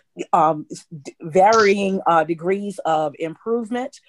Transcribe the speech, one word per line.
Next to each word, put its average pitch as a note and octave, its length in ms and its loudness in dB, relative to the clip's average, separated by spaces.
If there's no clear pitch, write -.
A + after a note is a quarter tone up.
um, D#3+ 400 2
s-, - 140 -18
d-, - 160 -14
varying, G3 840 2
uh, E3 200 4
degrees F#3 600 -4
of D#3 360 0
improvement, A#3 880 -6